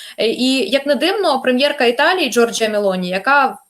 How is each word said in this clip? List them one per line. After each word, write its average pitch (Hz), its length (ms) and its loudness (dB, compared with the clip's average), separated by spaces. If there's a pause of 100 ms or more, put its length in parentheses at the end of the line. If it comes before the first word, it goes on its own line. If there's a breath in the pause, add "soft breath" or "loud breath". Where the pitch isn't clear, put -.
(180 loud breath)
Е, 214 100 0
і, 254 420 0
як 269 160 -2
не 285 100 2
дивно, 320 460 0
прем'єрка 254 440 0
Італії 294 440 2
Джорджія 226 400 0
Мелоні, 190 400 -2
яка, 269 380 2
в - 100 -8 (120)